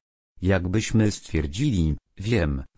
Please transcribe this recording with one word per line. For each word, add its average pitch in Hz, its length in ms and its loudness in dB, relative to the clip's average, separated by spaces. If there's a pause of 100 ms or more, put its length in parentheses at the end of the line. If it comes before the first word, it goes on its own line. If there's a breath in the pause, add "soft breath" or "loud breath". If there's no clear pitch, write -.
(420)
Jakbyśmy 98 680 2
stwierdzili, 82 840 -2 (200)
wiem, 87 460 -2 (160)